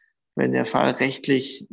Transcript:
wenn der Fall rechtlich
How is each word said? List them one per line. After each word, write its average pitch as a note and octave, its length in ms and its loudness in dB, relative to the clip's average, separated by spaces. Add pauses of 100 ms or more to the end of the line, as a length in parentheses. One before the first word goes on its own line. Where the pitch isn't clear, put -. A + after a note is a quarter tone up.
(360)
wenn B2+ 160 2
der B2+ 140 0
Fall C3 260 2
rechtlich C3 800 -2